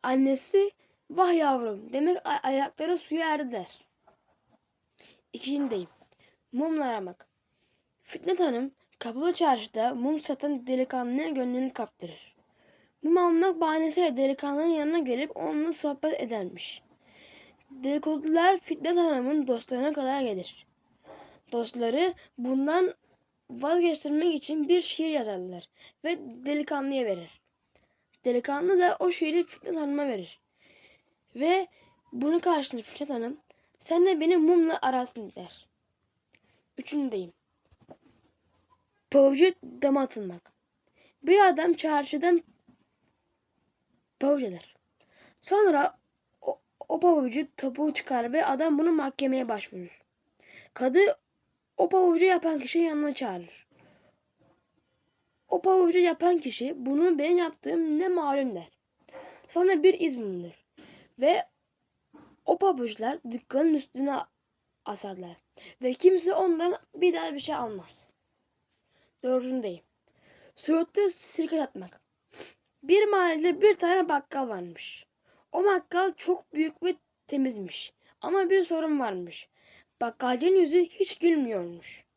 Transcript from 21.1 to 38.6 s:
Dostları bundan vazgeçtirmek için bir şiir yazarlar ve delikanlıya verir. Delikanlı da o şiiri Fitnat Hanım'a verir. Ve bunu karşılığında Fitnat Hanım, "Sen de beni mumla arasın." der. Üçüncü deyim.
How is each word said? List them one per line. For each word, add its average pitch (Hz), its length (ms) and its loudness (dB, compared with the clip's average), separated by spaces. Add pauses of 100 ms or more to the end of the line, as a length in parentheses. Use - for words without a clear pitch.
Dostları 240 600 -2 (240)
bundan 277 560 0 (560)
vazgeçtirmek 311 840 0
için 294 340 -4
bir 339 120 4
şiir 320 300 -6
yazarlar 185 580 -6 (360)
ve 339 140 -4 (280)
delikanlıya 285 580 -2
verir. 175 360 -6 (840)
Delikanlı 277 540 0
da 359 200 2
o 359 120 0
şiiri 330 340 0
Fitnat - 320 -10
Hanım'a 285 300 -4
verir. 196 340 -8 (960)
Ve 349 340 0 (440)
bunu 294 280 0
karşılığında 285 420 -2
Fitnat - 280 -12
Hanım, 240 280 -6 (400)
"Sen 349 280 2
de 359 140 2
beni 339 160 4
mumla 320 460 4
arasın." 247 540 -4
der. - 320 -20 (1120)
Üçüncü 269 340 -6
deyim. 185 200 -8 (1800)